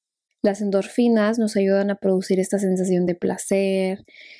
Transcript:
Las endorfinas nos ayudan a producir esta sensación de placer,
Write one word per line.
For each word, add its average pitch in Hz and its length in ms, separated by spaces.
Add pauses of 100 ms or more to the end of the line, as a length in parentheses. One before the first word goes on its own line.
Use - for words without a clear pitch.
(420)
Las 202 180
endorfinas 208 800
nos 214 180
ayudan 196 340
a 196 100
producir 190 400
esta 190 180
sensación 185 480
de 175 80
placer, 190 880 (360)